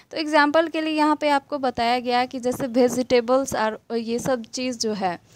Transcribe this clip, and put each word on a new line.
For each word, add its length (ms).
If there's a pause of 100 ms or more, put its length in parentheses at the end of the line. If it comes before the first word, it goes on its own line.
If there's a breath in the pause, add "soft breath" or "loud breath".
(120 loud breath)
तो 60
एग्जांपल 500
के 140
लिए 120
यहाँ 220
पे 140
आपको 280
बताया 420
गया 260
कि 140
जैसे 280
वेजिटेबल्स 880
और 400
ये 240
सब 240
चीज़ 340
जो 160
है, 260 (160 loud breath)